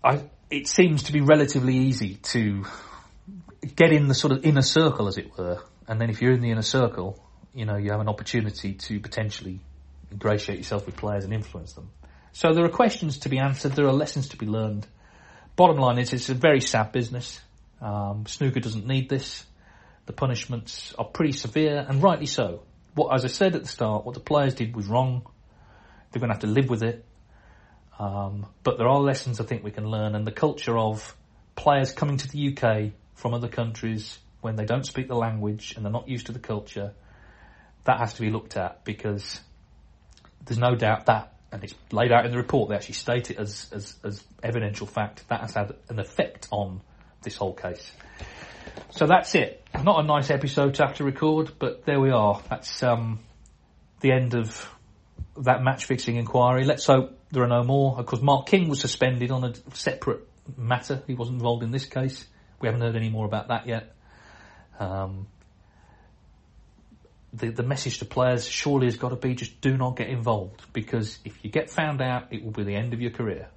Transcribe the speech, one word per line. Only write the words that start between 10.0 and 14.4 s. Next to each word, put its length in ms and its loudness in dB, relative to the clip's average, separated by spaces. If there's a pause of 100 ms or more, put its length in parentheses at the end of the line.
ingratiate 460 -2
yourself 280 -6
with 120 -12
players 260 -4
and 100 -6
influence 400 -10
them. 160 -16 (440)
So 200 4
there 120 6
are 40 4
questions 500 2
to 100 -6
be 100 2
answered, 320 0
there 160 4
are 60 6
lessons 360 0
to 80 -16
be 80 -6